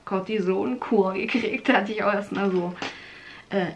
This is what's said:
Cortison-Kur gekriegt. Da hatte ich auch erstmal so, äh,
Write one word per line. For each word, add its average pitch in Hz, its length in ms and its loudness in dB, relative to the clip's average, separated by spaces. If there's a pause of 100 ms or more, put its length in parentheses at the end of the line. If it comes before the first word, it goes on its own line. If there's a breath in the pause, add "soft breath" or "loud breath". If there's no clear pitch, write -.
Cortison-Kur 196 1080 2
gekriegt. 233 560 -2
Da 247 80 8
hatte 202 140 2
ich 415 120 -2
auch 202 100 4
erstmal 196 380 0
so, 180 240 0 (760 loud breath)
äh, 180 260 0